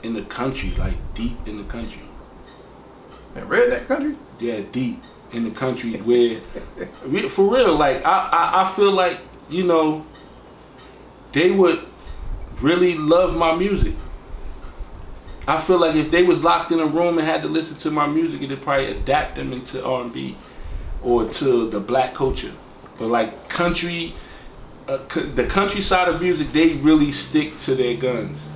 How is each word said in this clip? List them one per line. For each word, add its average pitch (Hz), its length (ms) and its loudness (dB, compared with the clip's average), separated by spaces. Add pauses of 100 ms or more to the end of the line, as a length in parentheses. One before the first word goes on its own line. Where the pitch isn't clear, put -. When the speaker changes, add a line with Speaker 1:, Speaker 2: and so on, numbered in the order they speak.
Speaker 1:
in 113 100 -6
the 107 100 -6
country, 120 540 -4
like, 95 180 0 (180)
deep 117 240 -4 (100)
in 110 100 -8
the 101 60 -10
country. 113 380 -10 (1300)
Speaker 2:
In - 120 -10
redneck 240 400 2
country? 285 280 -2 (240)
Speaker 1:
Yeah, 113 220 -4 (100)
deep 127 300 -4 (300)
in 117 120 -4
the 110 80 -4
country 120 460 -4
where, 117 420 4 (320)
Speaker 2:
<laughs> - 340 -14
Speaker 1:
re-, 170 240 -2
for 202 260 4
real, 214 200 6
like, 139 300 2
I, 185 240 2
I, 170 340 2
I - 20 4
feel 202 260 4
like, 185 280 2 (300)
you 180 140 -2
know, 156 420 2 (1300)
they 170 200 4
would 185 340 4 (760)
really 175 340 4
love 160 400 4
my 165 200 2
music. 190 380 2 (1500)
I 147 140 0
feel 185 160 4
like 165 180 4
if 151 160 2
they 175 120 6
was 160 200 4
locked 170 300 2
in 165 80 2
a 156 40 0
room 170 320 2
and 156 80 0
had 156 180 0
to 156 40 -4
listen 160 300 -4
to 156 140 -4
my 151 160 2
music, 147 340 -2
it'd 135 200 -8
probably 139 300 0
adapt 143 440 -2
them 135 180 -6
into 127 320 -8
R 127 160 -2
and 120 100 -8
B 131 240 -8 (680)
or 120 240 2
to 117 440 0
the 104 100 -4
black 123 340 0
culture. 131 380 -2 (460)
But, 117 100 -6
like, 113 400 -2
country, 170 680 -2 (720)
uh, 135 120 -2 (140)
c-, 165 80 -2
the 123 240 0
country 196 360 0
side 185 260 4
of 160 140 0
music, 156 300 2
they 160 220 6
really 147 380 6
stick - 500 -2
to 135 140 0
their 123 200 0
guns. 113 600 -4